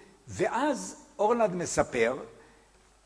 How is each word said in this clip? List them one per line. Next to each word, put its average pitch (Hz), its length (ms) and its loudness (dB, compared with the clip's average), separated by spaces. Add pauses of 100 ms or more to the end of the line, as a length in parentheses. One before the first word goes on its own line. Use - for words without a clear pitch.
(280)
ואז 226 680 -2 (220)
אורלנד 214 360 2
מספר, 135 640 0 (880)